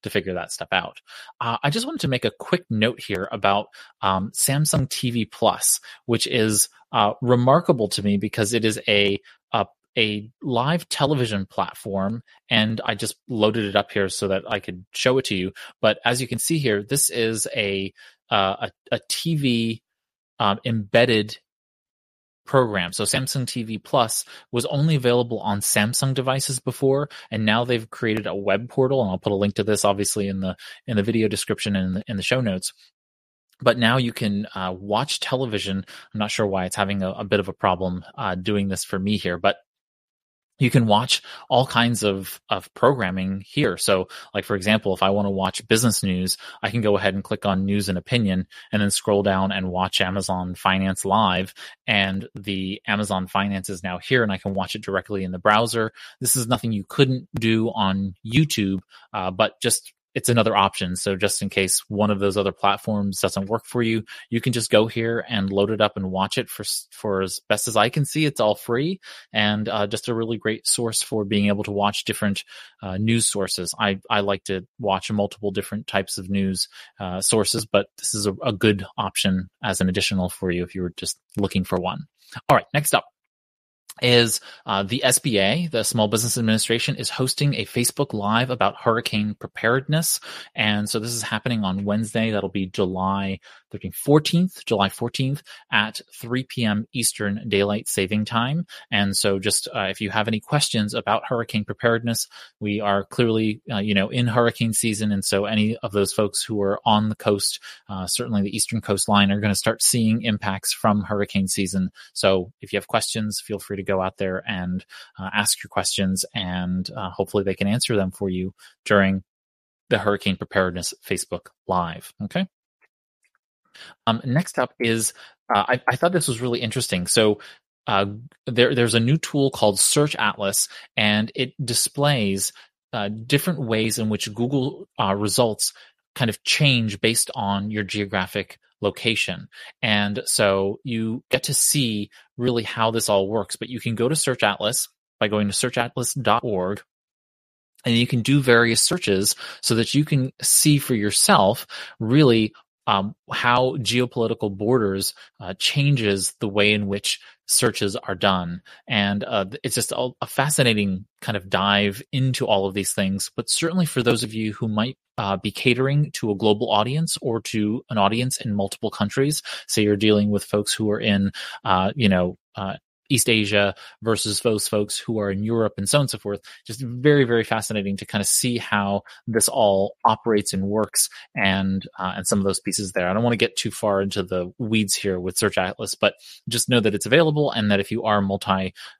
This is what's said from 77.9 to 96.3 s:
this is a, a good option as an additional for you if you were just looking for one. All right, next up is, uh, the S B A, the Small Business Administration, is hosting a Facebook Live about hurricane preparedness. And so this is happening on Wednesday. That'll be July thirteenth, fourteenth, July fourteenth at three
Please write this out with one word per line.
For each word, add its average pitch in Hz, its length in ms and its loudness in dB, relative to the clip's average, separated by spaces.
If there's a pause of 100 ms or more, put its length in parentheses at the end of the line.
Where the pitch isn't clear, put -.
this - 160 -6
is 104 120 -2
a, 98 60 0 (100)
a 120 100 0
good 101 320 4 (120)
option 95 540 -2 (120)
as 101 180 -2
an 92 80 2
additional 92 420 0
for 92 200 -4
you 87 140 -2
if - 100 -16
you 92 80 -4
were 90 140 -4
just - 240 -10 (160)
looking 98 260 0
for 92 160 -2
one. 90 280 -6 (420)
All 139 80 8
right, - 180 2
next 151 180 0
up 120 120 4 (960)
is, 120 400 4 (240)
uh, 98 200 -2
the 123 180 -4
S 123 160 4
B 107 220 2
A, 139 260 2
the 120 160 -2
Small 110 240 2
Business 113 320 0
Administration, 113 560 0
is - 160 -6
hosting 135 440 0
a 107 100 -4
Facebook 127 500 -2
Live 110 360 0
about 101 260 0
hurricane 110 580 -2
preparedness. 135 840 -2 (340)
And 104 340 0
so 110 120 -2
this 117 100 -6
is 117 120 -6
happening 110 420 -2
on 95 200 -2
Wednesday. 110 460 0
That'll 98 180 -2
be 95 180 -4
July 95 720 -2 (320)
thirteenth, 95 240 -12
fourteenth, 156 720 2
July 98 220 2
fourteenth 131 540 -4 (300)
at 110 280 0 (140)
three 123 300 -4